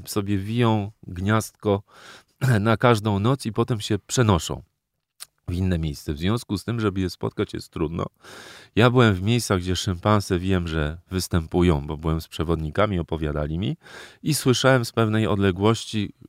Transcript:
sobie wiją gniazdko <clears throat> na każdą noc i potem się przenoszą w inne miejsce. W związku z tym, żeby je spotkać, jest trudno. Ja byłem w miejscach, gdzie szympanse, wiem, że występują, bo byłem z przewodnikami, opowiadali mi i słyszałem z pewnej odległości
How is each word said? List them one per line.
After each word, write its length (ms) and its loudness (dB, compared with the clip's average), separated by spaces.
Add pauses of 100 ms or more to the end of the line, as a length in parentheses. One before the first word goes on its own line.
sobie 320 -2
wiją 520 0 (160)
gniazdko 760 0 (580)
<clears throat> 200 2
na 160 2
każdą 420 2
noc 280 0
i 60 -6
potem 280 -2
się 260 -2
przenoszą 560 0 (840)
w 60 -4
inne 240 0
miejsce. 360 -4
W 40 -10
związku 400 -2
z 60 -8
tym, 160 -4
żeby 200 0
je 100 -2
spotkać, 440 -6
jest 180 -10
trudno. 340 -4 (680)
Ja 140 6
byłem 240 6
w 80 -4
miejscach, 360 0
gdzie 180 -2
szympanse, 640 0
wiem, 300 0
że 300 -2 (120)
występują, 760 0
bo 100 -8
byłem 240 -2
z 80 -14
przewodnikami, 680 -2
opowiadali 600 -4
mi 180 -4 (460)
i 120 -2
słyszałem 500 2
z 80 -10
pewnej 340 2
odległości 880 0 (160)